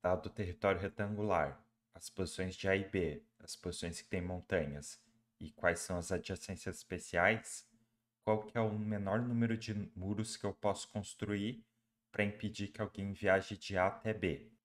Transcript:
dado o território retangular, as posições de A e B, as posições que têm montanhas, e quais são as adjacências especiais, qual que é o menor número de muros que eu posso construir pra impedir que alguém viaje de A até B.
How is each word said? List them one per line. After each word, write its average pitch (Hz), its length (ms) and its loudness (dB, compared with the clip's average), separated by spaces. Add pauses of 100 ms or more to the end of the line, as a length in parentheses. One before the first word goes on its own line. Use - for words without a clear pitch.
dado 90 260 2
o - 20 -6
território 92 500 0
retangular, 98 800 0 (380)
as - 100 -14
posições 92 460 -4
de - 140 -4
A 95 80 8
e 95 120 -2
B, 80 320 0 (180)
as - 180 -12
posições 85 440 -6
que - 60 -20
têm 92 140 -2
montanhas, 85 800 -2 (360)
e 82 140 -12
quais 85 300 2
são 90 160 -2
as 87 160 -4
adjacências 92 640 -6
especiais, 92 880 0 (560)
qual 107 220 2
que - 120 -6
é 113 40 2
o 107 100 2
menor 107 500 0
número 117 360 2
de 113 160 -4 (220)
muros 101 420 -2
que - 80 -6
eu 98 80 0
posso - 360 0
construir 104 760 -4 (440)
pra - 140 0
impedir 101 460 -2
que - 120 -6
alguém 98 300 -4
viaje 95 460 4
de 95 200 -4
A 92 100 6
até 107 260 0
B. - 360 0 (160)